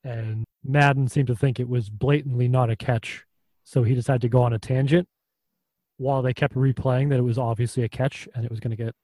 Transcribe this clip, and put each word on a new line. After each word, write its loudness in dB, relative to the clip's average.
And -6
Madden 4
seemed 0
to 0
think 0
it -4
was -2
blatantly 0
not 2
a 0
catch, -4
so 0
he 4
decided 0
to 0
go 4
on 2
a -4
tangent 2
while -2
they 0
kept -2
replaying 2
that 2
it 2
was 0
obviously -2
a -4
catch -4
and -4
it -8
was -8
gonna -4
get -8